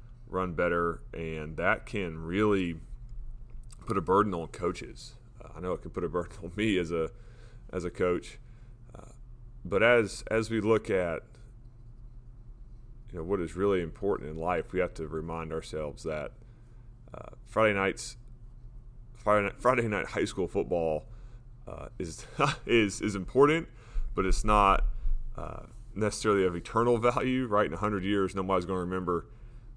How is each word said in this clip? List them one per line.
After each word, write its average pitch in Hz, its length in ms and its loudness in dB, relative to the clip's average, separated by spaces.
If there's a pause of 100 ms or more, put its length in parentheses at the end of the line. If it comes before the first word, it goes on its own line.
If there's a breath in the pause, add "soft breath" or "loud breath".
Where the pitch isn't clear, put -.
(280 soft breath)
run 90 240 -2
better. 85 500 2 (100)
And 78 440 -6
that 92 300 0
can 85 360 -4
really 92 540 2 (1080)
put 110 100 0
a 95 40 0
burden 95 340 4
on 85 140 -4
coaches. - 640 -6 (300)
Uh, - 120 -16
I 80 40 -12
know 90 120 -2
it 82 100 -4
can 85 80 -10
put 87 140 -4
a 85 40 0
burden 85 300 -2
<laughs> 87 60 -12
on 85 100 -10
me 104 240 2
as 85 140 -2
a, 80 180 0 (600 loud breath)
as 87 120 -2
a 87 60 -4
coach. 90 480 0 (560 loud breath)
Uh, - 160 -16 (540)
but 95 180 4
as, 117 480 6
as 110 200 0
we 113 100 2
look 107 280 4
at, 90 340 0 (1900)
you 90 60 -8
know, 80 60 -6
what 95 160 0
is 80 160 -4
really 95 260 4
important 85 480 -2
in 78 60 -8
life, 82 360 -2
we 90 60 -2
have 87 160 0
to 78 140 -6
remind 80 440 -6
ourselves 78 520 -6
that, 76 280 -4 (800 soft breath)
uh, - 180 -12 (160)
Friday 110 280 4
nights, 98 420 0 (960)
Friday 104 320 4
night, 98 120 -4
Friday 123 300 4
night 101 180 0
high - 180 0
school 98 220 -2
football, 82 600 0 (580 loud breath)
uh, - 220 -10 (100)
is, 80 260 -8 (220)
<laughs> - 200 -2
is, 107 340 4
is 101 160 0
important, 143 520 4 (460 loud breath)
but 92 100 2
it's 92 200 4
not, 101 420 8 (500 loud breath)
uh, - 280 -8 (300)
necessarily 101 520 4
of 90 80 2
eternal 113 440 4
value, 123 480 2
right? 104 200 4
In 71 80 -4
a 85 40 -4
hundred 101 260 0
years, 98 320 2
nobody's 95 280 2
gonna 92 160 -2
remember 90 460 -2 (500 loud breath)